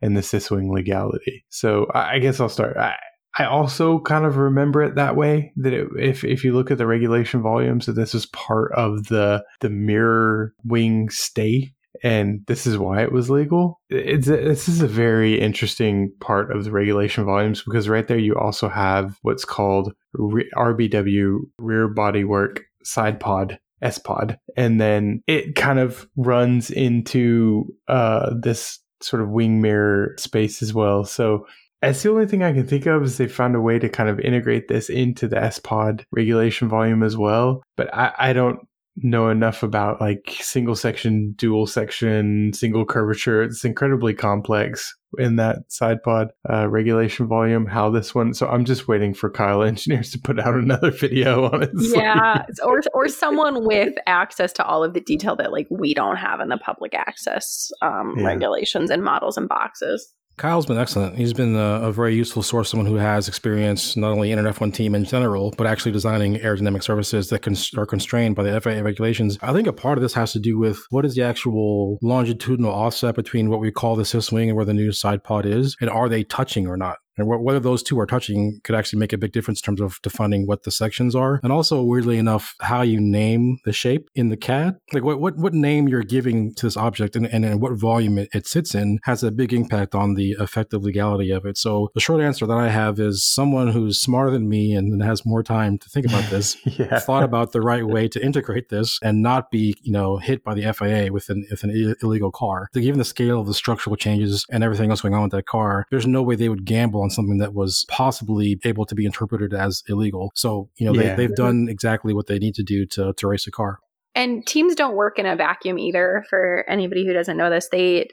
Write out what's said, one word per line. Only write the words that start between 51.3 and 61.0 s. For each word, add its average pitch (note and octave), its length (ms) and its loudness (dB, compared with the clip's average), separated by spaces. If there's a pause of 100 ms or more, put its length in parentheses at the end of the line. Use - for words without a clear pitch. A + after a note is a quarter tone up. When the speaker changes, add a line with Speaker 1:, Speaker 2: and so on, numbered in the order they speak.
Speaker 1:
on D3+ 160 0
it. C#3 140 -2
Speaker 2:
Yeah, A3 760 2
Speaker 1:
<laughs> - 100 -8
Speaker 2:
or, G#3+ 200 2 (100)
or C4 160 2
someone D4 560 0
with G#3+ 300 2 (120)
access F3+ 480 0
to - 120 -2
all D#3+ 180 2
of E3+ 80 -2
the F3 80 -2
detail - 360 -2
that, - 140 -2
like, - 200 -4
we D3 240 -2
don't G2 220 0
have - 240 -4
in - 100 -6
the B2 80 -2
public - 340 -8
access, - 800 -6 (100)
um, G2+ 380 -4
Speaker 1:
Yeah. G#2 80 0
Speaker 2:
regulations - 640 -2
and E3+ 120 0
models - 360 -2
and - 100 -6
boxes. - 640 -6 (240)
Speaker 3:
Kyle's E3 280 0
been A#2+ 140 -2
excellent. G2+ 380 -2